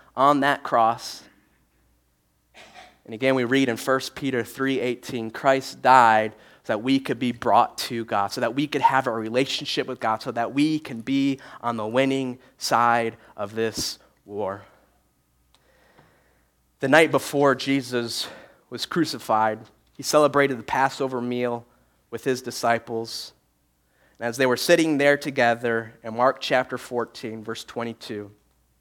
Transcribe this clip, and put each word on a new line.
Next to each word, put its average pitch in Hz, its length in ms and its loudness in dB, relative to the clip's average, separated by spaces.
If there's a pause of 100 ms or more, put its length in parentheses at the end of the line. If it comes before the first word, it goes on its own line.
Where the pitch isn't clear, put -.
(160)
on 139 240 4
that 139 240 0
cross. 117 580 0 (1800)
And 113 80 -14
again, 131 220 2
we 127 80 2
read 135 240 2
in 117 80 0
First 131 400 -2
Peter 127 300 -4
three 135 340 -2
eighteen, 123 500 -6
Christ 135 520 0
died 113 500 6 (320)
so - 80 -4
that 107 60 -2
we 135 240 0
could 127 180 -4
be 123 140 -2
brought 117 440 2
to 117 280 -8
God, 101 220 -2
so 131 120 -10
that 117 160 -2
we 143 100 -2
could 143 160 -4
have 135 260 2
a 120 40 -2
relationship 113 760 -4
with 127 120 -10
God, 110 220 -2
so 131 100 -8
that 117 220 -4
we 151 260 0
can 123 220 -12
be 135 400 -2 (180)
on 117 160 -6
the 110 100 -6
winning 131 540 -2 (180)
side 117 600 2 (180)
of 104 200 -8
this 113 440 -6 (240)
war. 101 380 -8 (2250)
The 135 80 -4
night 147 240 6
before 139 440 2
Jesus 123 760 -4 (400)
was 123 160 -10
crucified, 123 760 0 (380)
he 135 60 -12
celebrated 139 540 4
the 110 60 -10
Passover 131 560 -2
meal 123 460 -4 (440)
with 117 140 -10
his 127 180 -2
disciples. 117 920 -4 (840)
And 120 120 -4
as 117 80 -6
they 135 80 4
were 123 100 4
sitting 160 420 4
there 143 200 4
together, 117 800 0 (100)
in 113 100 -10
Mark 127 240 2
chapter 127 380 0
fourteen, 117 640 -8
verse 110 220 -12
twenty-two, 113 680 -10 (500)